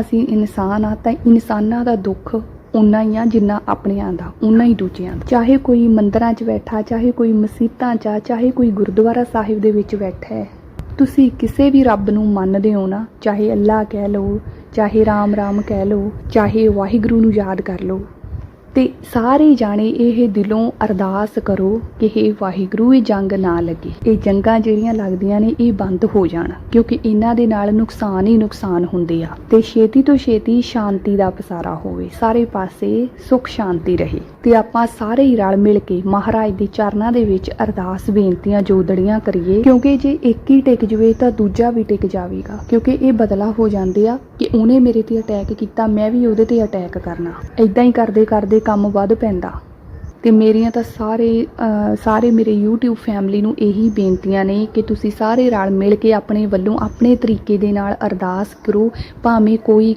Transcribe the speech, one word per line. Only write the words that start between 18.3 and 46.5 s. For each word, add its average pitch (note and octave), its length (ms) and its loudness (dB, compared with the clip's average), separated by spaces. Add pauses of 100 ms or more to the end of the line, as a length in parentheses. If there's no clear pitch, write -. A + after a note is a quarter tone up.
ਤੇ C4 180 0 (220)
ਸਾਰੇ C#4 400 4
ਜਾਣੇ G#3+ 340 0
ਇਹ A#3+ 400 2
ਦਿਲੋਂ G#3+ 420 0 (140)
ਅਰਦਾਸ G3 600 -2
ਕਰੋ G3 360 0 (200)
ਕਿ A3 160 2
ਹੇ G#3+ 240 2
ਵਾਹਿਗੁਰੂ, G3 540 0
ਇਹ C4 80 6
ਜੰਗ G3 300 -2
ਨਾ F3+ 280 0
ਲੱਗੇ, E3+ 300 -6 (160)
ਇਹ A3 120 4
ਜੰਗਾਂ G#3 420 2
ਜਿਹੜੀਆਂ A3 340 0
ਲੱਗਦੀਆਂ G3 460 -2
ਨੇ, A3 200 0
ਇਹ A#3 120 2
ਬੰਦ F#3+ 320 -2
ਹੋ G3+ 220 2
ਜਾਣ, E3 260 -6 (200)
ਕਿਉਂਕਿ A3+ 320 2
ਇਹਨਾਂ A3 300 0
ਦੇ A#3 120 2
ਨਾਲ G#3+ 280 0
ਨੁਕਸਾਨ G#3 520 -2
ਹੀ A3+ 100 4
ਨੁਕਸਾਨ G3 480 -2
ਹੁੰਦੇ E3+ 400 -2
ਆ। E3 40 -8 (220)
ਤੇ A3 100 6
ਛੇਤੀ A3 420 2
ਤੋਂ C#4+ 140 4
ਛੇਤੀ A#3 460 0
ਸ਼ਾਂਤੀ G3+ 540 -2
ਦਾ F#3+ 140 0
ਪਸਾਰਾ F3+ 440 -8
ਹੋਵੇ, F3 360 -10 (100)
ਸਾਰੇ A#3 240 2
ਪਾਸੇ G#3 640 -4 (200)
ਸੁੱਖ B3+ 180 0
ਸ਼ਾਂਤੀ F3+ 500 -4
ਰਹੇ E3 240 -4 (220)
ਤੇ A#3 120 4
ਆਪਾਂ A3+ 320 0 (120)
ਸਾਰੇ A#3 240 0
ਹੀ C4 140 4
ਰਲ G3 200 0
ਮਿਲ G3+ 220 4
ਕੇ F3+ 280 -4
ਮਹਾਰਾਜ G#3 460 -2
ਦੇ G3 140 -4
ਚਰਨਾਂ G#3 460 -2
ਦੇ A#3 120 2
ਵਿੱਚ F#3+ 260 -2 (120)
ਅਰਦਾਸ F#3+ 480 -4
ਬੇਨਤੀਆਂ G3+ 520 0
ਜੋਦੜੀਆਂ F#3+ 580 0
ਕਰੀਏ, F#3+ 420 0
ਕਿਉਂਕਿ C4 340 4
ਜੇ C#4 260 -2
ਇੱਕ A#3 280 0
ਹੀ C4+ 100 6
ਟਿਕ B3 240 2
ਜਵੇ A3 280 2
ਤਾਂ B3 180 0
ਦੂਜਾ A3+ 400 0
ਵੀ A#3 120 0
ਟਿਕ G3+ 240 -2
ਜਾਵੇਗਾ। F#3+ 520 -8 (100)
ਕਿਉਂਕਿ A#3 340 2
ਇਹ C4 100 4
ਬਦਲਾ G#3 460 0
ਹੋ A3+ 100 2
ਜਾਂਦੇ G3+ 400 0
ਆ B3 100 -2 (200)
ਕਿ - 160 -2
ਉਹਨੇ A#3 240 4
ਮੇਰੇ A#3 240 4
ਤੇ A3+ 180 -4
ਅਟੈਕ G#3+ 320 -4
ਕੀਤਾ, A3 340 -4
ਮੈਂ G#3+ 240 0
ਵੀ A#3+ 160 2
ਉਹਦੇ A3 180 2
ਤੇ A3+ 200 2